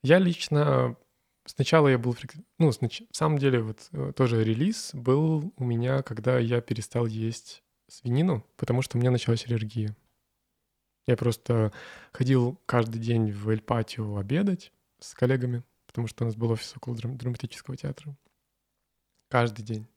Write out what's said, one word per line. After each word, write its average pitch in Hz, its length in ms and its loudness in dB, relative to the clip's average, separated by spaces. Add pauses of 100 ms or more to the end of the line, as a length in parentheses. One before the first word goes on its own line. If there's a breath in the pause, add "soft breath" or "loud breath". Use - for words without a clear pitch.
Я 147 140 6
лично, 147 760 2 (500)
сначала 147 420 4
я 131 120 6
был 120 140 0
фрик-, - 220 -12 (220)
ну, 160 140 6
снач-, - 300 -4
на 233 120 -20
самом 156 240 2
деле, 131 240 4
вот, 110 300 -8
э, 139 240 -6
тоже 117 280 4
релиз 123 500 0
был 151 640 0
у 127 60 -4
меня, 123 380 0
когда 123 380 0
я 120 220 2
перестал 117 440 -4
есть 113 580 -6 (240)
свинину, 131 580 -2 (120)
потому 123 240 0
что - 160 -4
у 120 40 2
меня 123 100 4
началась 117 340 0
аллергия. 110 500 -4 (1120)
Я 123 100 4
просто 113 540 0 (420 loud breath)
ходил 127 520 2
каждый 113 340 0
день 113 320 0
в 101 180 -6
Эль 110 120 0
Патио 110 560 -4
обедать 170 540 -2 (280)
с - 140 -20
коллегами, 123 500 0 (240)
потому 117 200 -6
что - 160 -6
у 117 40 0
нас 110 80 -4
был 113 160 -2
офис - 240 -4
около 123 200 -10
драм-, 117 220 -8
драматического 123 600 -8
театра. 143 380 -10 (1120)
Каждый 117 340 0
день. 110 340 -8